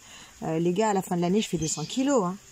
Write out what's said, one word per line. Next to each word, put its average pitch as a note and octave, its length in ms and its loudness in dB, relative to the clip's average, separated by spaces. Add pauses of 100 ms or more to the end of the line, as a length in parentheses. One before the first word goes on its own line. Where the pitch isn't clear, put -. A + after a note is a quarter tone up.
(420)
euh, D#3+ 160 -2
les F3 140 2
gars, G#3+ 180 2
à - 40 2
la F#3+ 80 2
fin F3+ 140 -2
de F3 40 0
l'année, F3+ 200 2
je - 80 -4
fais F3 100 -2
deux D#3 100 -2
cents D3+ 160 -4
kilos, C4 400 2
hein. F#3 120 -4 (160)